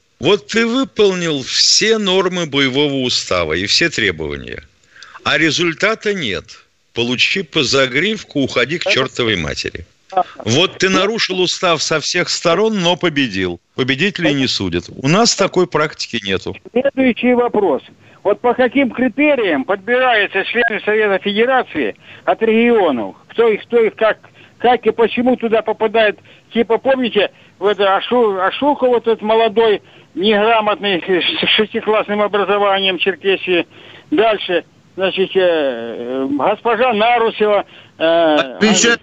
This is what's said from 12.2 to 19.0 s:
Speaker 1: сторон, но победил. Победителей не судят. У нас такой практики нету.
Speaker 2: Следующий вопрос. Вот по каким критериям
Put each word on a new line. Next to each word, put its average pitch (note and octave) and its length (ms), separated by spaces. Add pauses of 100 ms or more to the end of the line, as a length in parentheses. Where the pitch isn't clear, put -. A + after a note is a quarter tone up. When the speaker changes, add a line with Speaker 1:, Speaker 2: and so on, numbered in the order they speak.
Speaker 1:
сторон, G3+ 520
но E3+ 160
победил. G2+ 640 (140)
Победителей C#3+ 580
не C3+ 140
судят. F2 420
У - 180
нас A3 280
такой F#3 300
практики D3+ 600
нету. F#2+ 320 (160)
Speaker 2:
Следующий B3+ 640
вопрос. G#3 460 (420)
Вот G3+ 180
по A#3+ 120
каким B3 380
критериям A#3+ 720